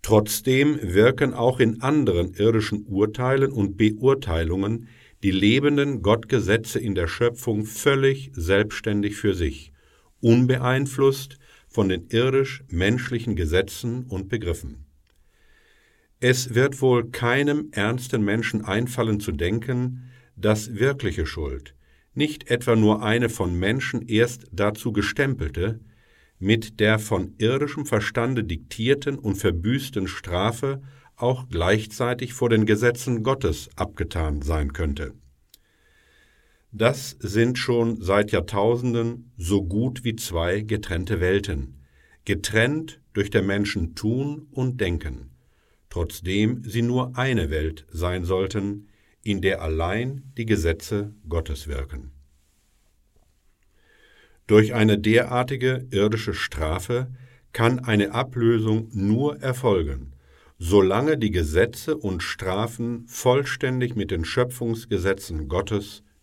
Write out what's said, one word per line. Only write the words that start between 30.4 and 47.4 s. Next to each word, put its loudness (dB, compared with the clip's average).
auch -2
gleichzeitig -2
vor 0
den 6
Gesetzen 2
Gottes -2
abgetan -4
sein -2
könnte. -6
Das 0
sind 2
schon 0
seit 2
Jahrtausenden 0
so 2
gut -2
wie -2
zwei -2
getrennte -4
Welten, -2
getrennt -2
durch -2
der 2
Menschen -2
Tun -4
und -4
Denken, -4
trotzdem -2
sie -2
nur -2
eine 0